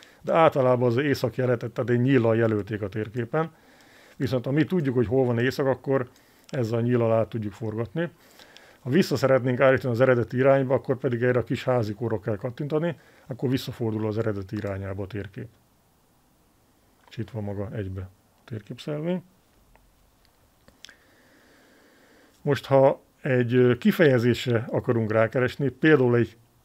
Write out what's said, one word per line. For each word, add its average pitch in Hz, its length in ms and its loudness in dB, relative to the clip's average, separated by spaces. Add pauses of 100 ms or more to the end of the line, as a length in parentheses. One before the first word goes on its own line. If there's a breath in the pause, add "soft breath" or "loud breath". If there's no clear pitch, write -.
(200 loud breath)
de - 120 -6
általában 127 560 4
az 117 80 2
észak 135 400 -2
jelet, 123 220 0
tehát 117 320 -6
egy 120 100 2
nyíllal 120 360 4
jelölték 107 460 -2
a 104 60 -4
térképen. 117 640 -6 (680 soft breath)
Viszont 127 280 -2
ha 139 60 -6
mi 147 140 2
tudjuk, 143 300 -2
hogy 120 120 2
hol 131 180 0
van 120 140 0
észak, 127 280 -2
akkor 131 420 -2 (400 soft breath)
ezzel 117 300 -4
a 117 40 -2
nyíllal 117 300 0
át 113 160 2
tudjuk 107 240 -8
forgatni. 113 580 -8 (680 loud breath)
Ha 123 100 -8
vissza 165 260 2
szeretnénk 127 440 2
állítani 131 320 4
az 110 80 0
eredeti 127 360 2
irányba, 135 380 4
akkor 123 240 -2
pedig 120 240 -2
erre 123 160 2
a 113 60 0
kis 127 200 -6
házi 113 300 -2
korra 110 260 -4
kell 110 160 -4
kattintani, 147 600 -4 (280 soft breath)
akkor 131 220 -6
visszafordul 113 580 -4
az 107 120 -4
eredeti 107 380 -4
irányába 98 460 -8
a 98 40 -8
térkép. 101 420 -12 (1600)
És - 60 -20
itt 107 140 -8
van 107 140 -8
maga 101 280 -8
egybe 95 280 -8
a - 440 -18
térképszelvény. 151 800 -8 (3250 soft breath)
Most, 143 240 -2
ha 135 360 4 (180)
egy, 123 340 0
ö, 123 240 4
kifejezésre 123 920 2
akarunk 113 420 -2
rákeresni, 123 560 0
például 131 480 4
egy, 117 200 0 (280)